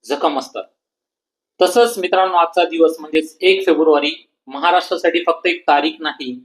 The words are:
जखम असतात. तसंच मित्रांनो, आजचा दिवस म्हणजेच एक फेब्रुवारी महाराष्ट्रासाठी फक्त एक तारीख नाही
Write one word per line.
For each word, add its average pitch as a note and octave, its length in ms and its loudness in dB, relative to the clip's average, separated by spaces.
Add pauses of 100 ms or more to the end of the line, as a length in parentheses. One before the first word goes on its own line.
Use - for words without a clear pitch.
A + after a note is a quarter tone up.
जखम C#3+ 340 -2
असतात. - 240 -12 (960)
तसंच A#3 360 2
मित्रांनो, F#3 400 0
आजचा F3 260 2
दिवस D#3+ 360 2
म्हणजेच D#3 420 -6
एक F#3+ 240 2
फेब्रुवारी D#3 600 0 (200)
महाराष्ट्रासाठी E3+ 800 0
फक्त E3+ 200 -2
एक F3 140 -2
तारीख D3 380 2
नाही C3+ 460 -10